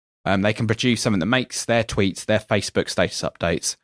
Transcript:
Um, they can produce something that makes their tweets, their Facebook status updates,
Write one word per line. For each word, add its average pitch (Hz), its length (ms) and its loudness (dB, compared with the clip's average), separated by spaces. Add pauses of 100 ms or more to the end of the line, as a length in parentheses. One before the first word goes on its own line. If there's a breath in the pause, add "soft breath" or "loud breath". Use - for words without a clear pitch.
(260)
Um, 95 160 2
they 104 120 2
can 113 140 -2
produce 113 340 2
something 107 180 0
that 80 60 0
makes 127 400 -2
their 117 180 2
tweets, - 420 -2
their 107 140 2
Facebook - 500 -2
status - 340 0
updates, - 600 -2